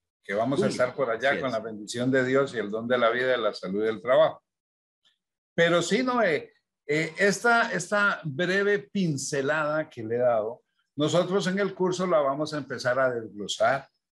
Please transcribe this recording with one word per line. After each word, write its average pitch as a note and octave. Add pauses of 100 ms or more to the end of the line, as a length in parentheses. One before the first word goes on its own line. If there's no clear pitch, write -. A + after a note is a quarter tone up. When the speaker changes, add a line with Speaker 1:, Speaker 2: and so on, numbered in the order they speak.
(220)
Speaker 1:
que G2
vamos B2+
a C3+
Speaker 2:
Julio, -
Speaker 1:
estar B2
por B2+
allá A#2
Speaker 2:
así C#3
Speaker 1:
con C3+
Speaker 2:
es. A#2+
Speaker 1:
la A2
bendición A2+
de C3
Dios C3
y A#2
el G#2
don A2+
de B2
la A#2
vida, B2
de B2+
la G#2+
salud G2
y A2
del A2
trabajo. C#3 (1120)
Pero E3+
sí, G3+
Noé, A3+ (340)
eh, D#3+
esta, G3+
esta G3
breve F#3
pincelada D3+
que A#2
le A2
he A#2+
dado, A#2 (320)
nosotros F3
en F#3+
el G3
curso F3+
la E3
vamos D3
a D3
empezar B2+
a C3
desglosar. A2 (320)